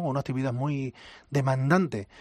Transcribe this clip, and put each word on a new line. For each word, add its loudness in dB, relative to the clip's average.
o -2
una 0
actividad -2
muy -2
demandante?". 2